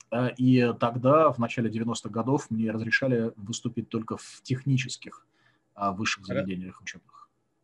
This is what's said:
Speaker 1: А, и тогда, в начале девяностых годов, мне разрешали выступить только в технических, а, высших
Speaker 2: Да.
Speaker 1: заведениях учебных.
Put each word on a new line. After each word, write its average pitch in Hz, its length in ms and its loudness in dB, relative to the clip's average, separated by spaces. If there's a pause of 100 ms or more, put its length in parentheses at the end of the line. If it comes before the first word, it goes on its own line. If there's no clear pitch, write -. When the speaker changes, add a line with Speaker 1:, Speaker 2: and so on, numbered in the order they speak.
(100)
Speaker 1:
А, 123 180 0 (100)
и 127 420 6
тогда, 131 500 4
в 127 80 -6
начале 117 300 0
девяностых 113 420 -4
годов, 120 400 0
мне 110 200 0
разрешали 113 680 0
выступить 110 540 -6
только 110 260 -4
в - 260 -18
технических, - 840 -4 (480)
а, 101 180 -2
высших 98 340 -6
Speaker 2:
Да. 98 100 -4
Speaker 1:
заведениях 92 440 -6
учебных. - 300 -16 (540)